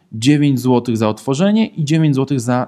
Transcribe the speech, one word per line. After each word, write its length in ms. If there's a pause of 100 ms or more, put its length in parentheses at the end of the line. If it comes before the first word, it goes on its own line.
(120)
dziewięć 480
złotych 380
za 120
otworzenie 560
i 200
dziewięć 300
złotych 240
za 280